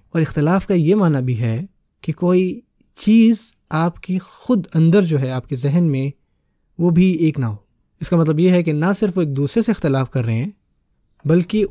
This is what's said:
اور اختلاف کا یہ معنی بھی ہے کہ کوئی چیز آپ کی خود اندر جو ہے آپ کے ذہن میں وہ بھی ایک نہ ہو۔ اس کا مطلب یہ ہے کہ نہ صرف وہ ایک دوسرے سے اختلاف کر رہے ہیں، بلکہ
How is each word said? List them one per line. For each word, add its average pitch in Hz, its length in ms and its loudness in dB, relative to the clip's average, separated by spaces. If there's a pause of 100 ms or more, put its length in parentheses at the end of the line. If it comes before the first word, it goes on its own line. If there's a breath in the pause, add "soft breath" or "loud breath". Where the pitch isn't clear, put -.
اور 170 120 -2
اختلاف 160 460 0
کا 202 60 0
یہ 175 220 2
معنی 156 280 2
بھی 123 160 -2
ہے 117 260 -2 (360)
کہ 160 120 -6
کوئی 185 460 0 (340)
چیز 226 600 2 (160)
آپ 165 320 -4
کی 185 200 -6
خود - 520 -4
اندر 170 300 4
جو 156 160 0
ہے 131 120 -4
آپ 127 180 -8
کے 135 60 -6
ذہن 143 280 0
میں 139 280 -2 (680)
وہ 175 120 0
بھی 180 220 4
ایک 156 280 0
نہ 127 60 -2
ہو۔ 107 100 -4 (440)
اس 165 100 -8
کا 175 80 2
مطلب 156 220 2
یہ 180 100 4
ہے 180 140 2
کہ 160 100 -2
نہ 151 120 -2 (120)
صرف 196 200 -2
وہ 185 40 0
ایک 143 140 -4
دوسرے 143 280 -2
سے 233 80 0
اختلاف 135 380 -2
کر 123 160 -4
رہے 113 80 -2
ہیں، 139 180 -4 (760)
بلکہ 180 460 0